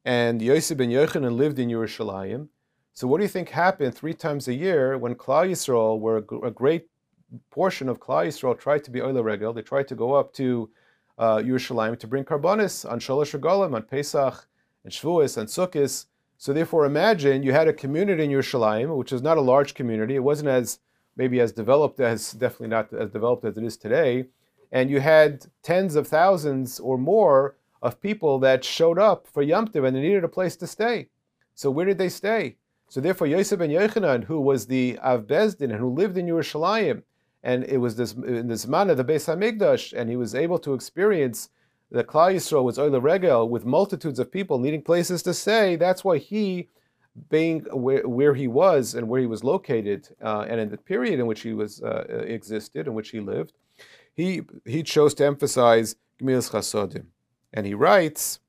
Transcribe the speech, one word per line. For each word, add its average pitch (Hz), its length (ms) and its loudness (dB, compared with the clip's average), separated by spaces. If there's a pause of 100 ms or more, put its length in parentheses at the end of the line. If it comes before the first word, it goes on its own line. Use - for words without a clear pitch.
and 120 380 0
Yosef 151 360 2
ben 123 120 0
Yochanan 127 480 0
lived 139 200 0
in 120 120 -2
Yerushalayim, 107 800 -8 (440)
so 131 140 -8
what 147 120 2
do 208 40 0
you 190 60 -2
think 180 180 -8
happened 156 480 0
three 160 180 -10
times 143 360 -6
a 123 40 -2
year 135 440 0
when 120 180 -6
Klal 160 340 0
Yisrael, 113 480 0
where 110 200 0
a 107 40 -2
gr-, 117 240 -10
a 117 60 -4
great 151 380 0 (600)
portion 151 400 -4
of 113 100 -4
Klal 156 280 -2
Yisrael 127 320 -4
tried 147 240 0
to 123 80 -20
be 120 100 -6
Oile 127 220 -2
Regel, 107 300 -4
they 113 100 -10
tried 139 240 -4
to 127 80 -10
go 117 180 -2
up 135 200 0
to, 123 360 -2 (480)
uh, 113 200 2
Yerushalayim 117 600 -2
to - 80 -16
bring 131 180 -4
Karbanis 180 640 -2
on 117 120 -6
Shalosh 143 360 -2
Regalim, 165 380 0
on 110 80 -4
Pesach, 139 640 -4 (380)
and - 100 -16
Shavuos, 156 440 0
and 110 100 -6
Sukkot. 160 580 -2 (320)
So - 160 -6
therefore 160 320 2
imagine 143 560 2
you 135 100 0
had 160 160 4
a 156 60 2
community 156 520 -2
in 143 40 0
Yerushalayim, 127 680 0
which 120 160 -6
is 127 120 -4
not 160 140 4
a 147 40 2
large 135 320 4
community. 117 420 -2
It 127 80 -2
wasn't 147 260 0
as, 127 280 0 (380)
maybe 127 240 0
as 117 120 2
developed 127 480 0
as, 113 340 -2
definitely 117 340 -4
not 110 260 -2
as 110 160 -6
developed 120 360 -2
as 107 120 -6
it 110 60 -6
is 113 140 -6
today. 127 480 0 (460)
And 131 200 0
you 139 80 2
had 151 480 4 (160)
tens 180 320 0
of 147 120 0
thousands 151 720 0
or 127 200 -2
more 143 560 4 (260)
of 120 180 -4
people 180 400 0
that 131 240 4
showed 165 360 2
up 202 260 4
for - 160 -4
Yom 190 280 2
Tov 139 180 0
and 127 80 0
they 131 60 -2
needed 190 220 2
a 165 60 -2
place 180 280 -4
to 175 100 -12
stay. 214 420 -4 (460)
So 139 160 -2
where 170 160 0
did 190 100 2
they 185 120 0
stay? 196 480 -4 (320)
So 131 120 -6
therefore 180 240 0
Yosef 190 320 2
ben 165 140 0
Yochanan, 165 540 2
who 156 140 -4
was 131 280 0
the 127 320 -2
Av 123 260 0
Beis 185 320 2
Din 131 140 -4
and 107 80 -4
who 127 100 -2
lived 180 260 -2
in 175 120 -4
Yerushalayim, 165 720 0 (440)
and 127 200 0
it 139 120 -2
was 120 200 -2
this, 110 160 -4
in 117 340 -6
the 117 60 -2
Zman 151 360 -2
of 156 60 4
the 127 80 0
Beis 151 240 -2
Hamikdash, 202 640 0
and 117 180 -6
he 123 60 -4
was 117 180 -4
able 165 260 -2
to 143 140 -4
experience 156 760 -2 (420)
the 120 100 0
Klal 170 320 4
Yisrael 147 300 0
was 123 160 -2
Oile 139 220 2
Regel 147 480 4
with 113 160 -4
multitudes 156 520 0
of 120 140 -2
people 185 280 -2
needing 147 220 -2
places 175 420 0
to 180 100 -2
stay. 202 420 2
That's 180 300 0
why 170 140 2
he, 190 500 -4 (600)
being 160 440 0
where, 131 340 0
where 135 260 4
he 131 140 -2
was 139 480 4
and 113 140 -6
where 127 100 0
he 127 80 0
was 110 160 -6
located, 117 640 -2 (140)
uh, 107 260 -4
and 113 140 -4
in 107 80 -6
the 104 80 -12
period 202 420 -2
in 120 80 0
which 107 140 -4
he 113 100 -8
was, 107 320 -6
uh, - 220 -6 (200)
existed, 110 600 -8
in 117 60 -8
which 107 160 -8
he 110 100 -10
lived, 101 320 -8 (640)
he, 180 300 -4 (200)
he 143 200 -6
chose 147 320 4
to 139 100 2
emphasize 120 720 4 (240)
Gemilas 131 280 0
Chasadim. 101 580 -4 (440)
And 101 160 -6
he 101 80 -6
writes 165 720 2